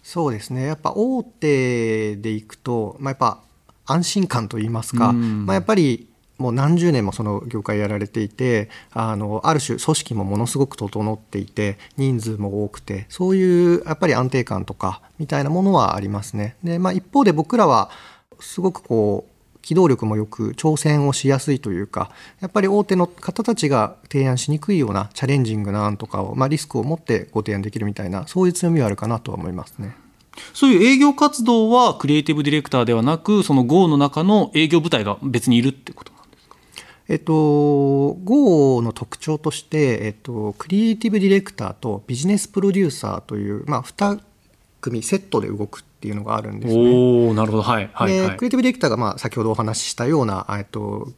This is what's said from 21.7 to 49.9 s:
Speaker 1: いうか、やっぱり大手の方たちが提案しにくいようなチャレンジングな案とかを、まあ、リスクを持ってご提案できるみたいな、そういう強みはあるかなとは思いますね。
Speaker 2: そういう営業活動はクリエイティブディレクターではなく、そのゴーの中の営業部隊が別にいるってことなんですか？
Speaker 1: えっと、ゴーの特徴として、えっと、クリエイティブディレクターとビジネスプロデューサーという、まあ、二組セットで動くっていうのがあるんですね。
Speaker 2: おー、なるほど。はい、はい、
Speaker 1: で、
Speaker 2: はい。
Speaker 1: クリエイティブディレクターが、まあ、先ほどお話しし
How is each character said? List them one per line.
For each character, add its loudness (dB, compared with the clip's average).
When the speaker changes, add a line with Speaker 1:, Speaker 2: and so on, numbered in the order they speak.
Speaker 1:
い -4
う -8
か、 -8
や -10
っ -10
ぱ 0
り 2
大 2
手 0
の 2
方 -8
た 0
ち -2
が 0
提 0
案 0
し -6
に 0
く -2
い 2
よ 2
う -4
な -2
チ -6
ャ -2
レ 2
ン 2
ジ -2
ン -2
グ -4
な -2
案 -2
と -12
か -6
を、 -8
ま 0
あ、 -2
リ 0
ス -8
ク -6
を -2
持 -4
っ -14
て -4
ご -4
提 -4
案 -4
で -6
き -12
る -6
み -4
た -8
い -6
な、 -6
そ -2
う 4
い 2
う -6
強 0
み 2
は 2
あ 0
る -2
か -6
な -2
と -10
は -8
思 -8
い -8
ま -10
す -20
ね。 -12
Speaker 2:
そ 2
う 6
い 6
う 6
営 6
業 6
活 0
動 4
は 4
ク -4
リ 4
エ 4
イ -2
テ -2
ィ 2
ブ -2
デ 2
ィ 2
レ 2
ク -12
タ 2
ー 2
で 2
は 2
な 2
く、 2
そ 0
の 4
ゴ 6
ー 2
の 4
中 2
の 4
営 4
業 4
部 -4
隊 0
が -2
別 -2
に 6
い 4
る 2
っ -6
て -18
こ -20
と -20
な -20
ん -20
で -20
す -20
か？ -20
Speaker 1:
え 0
っ -2
と、 -2
ゴ 4
ー 0
の -2
特 -12
徴 -4
と -4
し -12
て、 2
え -6
っ -20
と、 -6
ク -14
リ 2
エ 2
イ 0
テ -2
ィ 0
ブ 2
デ 2
ィ 4
レ 4
ク -16
タ -8
ー -8
と -6
ビ -6
ジ -2
ネ 2
ス -4
プ -4
ロ 4
デ 0
ュ 4
ー 0
サ -8
ー -8
と -12
い -4
う、 -8
ま -2
あ、 -4
二 -4
組 -6
セ -2
ッ -2
ト -4
で -6
動 -6
く -18
っ -20
て -10
い -6
う -6
の -8
が -4
あ -4
る -10
ん -10
で -4
す 2
ね。 6
Speaker 2:
お 6
ー、 0
な 2
る -2
ほ 0
ど。 0
は 0
い、 -10
は -2
い、 2
Speaker 1:
で、 2
Speaker 2:
は -2
い。 -12
Speaker 1:
ク -4
リ -
エ -2
イ -2
テ 0
ィ 2
ブ 2
デ 4
ィ 0
レ -4
ク -10
タ 0
ー 2
が、 0
ま -2
あ、 -14
先 -8
ほ -2
ど 0
お 0
話 -4
し -6
し -8